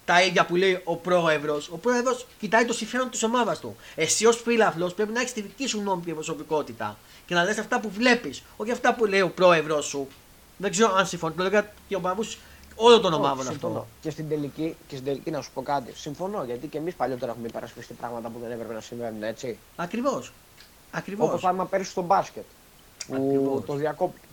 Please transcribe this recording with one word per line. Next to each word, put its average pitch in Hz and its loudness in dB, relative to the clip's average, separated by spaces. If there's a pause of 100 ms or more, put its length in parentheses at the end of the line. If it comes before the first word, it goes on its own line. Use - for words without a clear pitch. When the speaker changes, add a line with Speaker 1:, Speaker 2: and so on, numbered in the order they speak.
Speaker 1:
τα 180 6
ίδια 180 4
που 175 0
λέει 185 4
ο 170 -4
πρόεδρος. 151 2
Ο 165 -8
πρόεδρος 240 0 (120)
κοιτάει 220 4
το 233 0
συμφέρον 247 -4
της - -6
ομάδας 220 0
του. 110 -12 (180)
Εσύ 160 2
ως 233 6
φίλαθλος 180 2
πρέπει 214 -2
να 240 0
έχεις 247 -4
τη 214 -8
δική 208 -8
σου 214 -2
γνώμη 196 -2
και 165 -6
προσωπικότητα. 143 -4 (300)
Και 175 -4
να 175 4
λες 208 0
αυτά 226 -2
που 208 -6
βλέπεις, 208 0 (140)
όχι 214 -6
αυτά 247 2
που 240 0
λέει 196 4
ο 180 2
πρόεδρος 156 4
σου. 139 -6 (480)
Δεν 190 -4
ξέρω 190 4
αν 190 4
συμφωνώ, 170 -4
το 175 -2
λέω 190 0
για, 208 2 (160)
και 196 -2
ο 180 -4
παππούς 190 -4 (380)
όλων 226 10
των 180 2
Speaker 2:
Όχι, 143 2
Speaker 1:
ομάδων 139 0
Speaker 2:
συμφωνώ. 120 -4
Speaker 1:
αυτό. 110 -8 (140)
Speaker 2:
Και 160 -6
στην 156 -8
τελική, 151 -4 (120)
και 147 -12
στην 131 -10
τελική 139 -4
να 151 -4
σου - -16
πω 135 -8
κάτι. 127 -4
Συμφωνώ, 170 -8
γιατί 123 -8
και 151 -8
εμείς 170 -6
παλιότερα 127 -4
έχουμε 113 -10
υπερασπιστεί 117 -12
πράγματα 117 -10
που 113 -12
δεν 117 -8
έπρεπε 113 -8
να 107 -10
συμβαίνουν, 113 -10
έτσι. 113 -8 (180)
Speaker 1:
Ακριβώς. 190 -4 (580)
Ακριβώς. 180 -2
Speaker 2:
Όπως, 165 -2
παράδειγμα, 180 0
πέρυσι 190 -2
στο 185 -4
μπάσκετ, 175 0 (640)
που - -8
Speaker 1:
Ακριβώς. 135 2
Speaker 2:
το 147 -4
διακόπ-, 151 -2 (160)